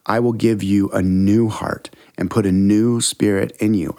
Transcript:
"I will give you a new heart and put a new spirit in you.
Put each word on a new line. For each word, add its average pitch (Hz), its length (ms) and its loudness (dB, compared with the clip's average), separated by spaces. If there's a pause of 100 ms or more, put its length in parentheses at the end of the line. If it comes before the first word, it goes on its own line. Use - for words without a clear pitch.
"I 110 140 -2
will 120 140 0
give 110 280 0
you 98 280 0
a 101 120 -2
new 98 460 2
heart - 420 -8 (280)
and 92 120 -4
put 107 160 -2
a 95 60 0
new 104 480 2
spirit 101 600 -2
in 104 140 0
you. 85 260 -2